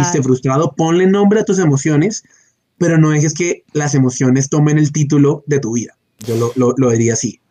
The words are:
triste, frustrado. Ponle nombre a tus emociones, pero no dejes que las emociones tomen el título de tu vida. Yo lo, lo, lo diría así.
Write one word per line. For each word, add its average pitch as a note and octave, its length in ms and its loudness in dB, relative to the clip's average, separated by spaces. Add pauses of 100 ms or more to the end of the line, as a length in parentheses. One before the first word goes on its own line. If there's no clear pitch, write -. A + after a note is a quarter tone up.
triste, C#3+ 200 0
frustrado. C3 540 0
Ponle E3 320 2
nombre G3+ 320 2
a G#3+ 60 -2
tus F#3+ 140 -2
emociones, D#3 640 0 (540)
pero E3 220 0
no D#3 120 4
dejes D3+ 220 0
que - 380 -6
las D3 240 -4
emociones C3 540 0
tomen D3+ 280 0
el D3+ 140 0
título D3 560 0
de C#3+ 120 -2
tu A2 140 -6
vida. A#2 220 -8 (320)
Yo A#2 80 -2
lo, A#2 200 -2
lo, B2 220 0
lo B2+ 140 2
diría A2+ 220 0
así. - 260 -8 (120)